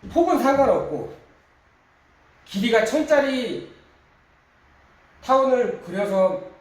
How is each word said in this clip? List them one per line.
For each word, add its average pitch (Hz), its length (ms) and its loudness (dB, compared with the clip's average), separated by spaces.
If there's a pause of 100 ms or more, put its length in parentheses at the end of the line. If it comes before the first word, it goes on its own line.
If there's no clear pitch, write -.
(120)
폭은 339 280 2
상관없고 262 720 0 (1300)
길이가 220 380 2
천짜리 269 880 0 (1500)
타원을 254 580 2
그려서 190 600 -2 (200)